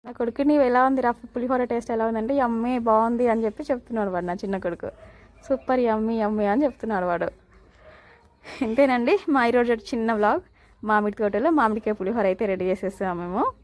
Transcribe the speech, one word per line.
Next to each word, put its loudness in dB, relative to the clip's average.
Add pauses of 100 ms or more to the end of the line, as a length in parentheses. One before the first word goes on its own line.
నా -16
కొడుకు, -2
"నీవు 6
ఎలా 4
ఉంది 2
రా, 4 (220)
పులిహోర 0
టేస్ట్ -4
ఎలా 0
ఉందంటే?" -2
"యమ్మీ, 0 (160)
బాగుంది" 4
అని 0
చెప్పి -6
చెప్తున్నాడు -4
వాడు, -2
నా -4
చిన్న -4
కొడుకు. -6 (580)
"సూపర్, 0
యమ్మీ, 0
యమ్మీ" 0
అని 2
చెప్తున్నాడు -4
వాడు. -2 (1400)
ఇంతేనండి 2 (200)
మా 4
ఈరోజు 2 (160)
చిన్న -2 (100)
వ్లాగ్. 2 (400)
మామిడి 0
తోటలో 0
మామిడికాయ 0
పులిహోర -2
అయితే -2
రెడీ -2
చేసేసాము -4
మేము. -4 (200)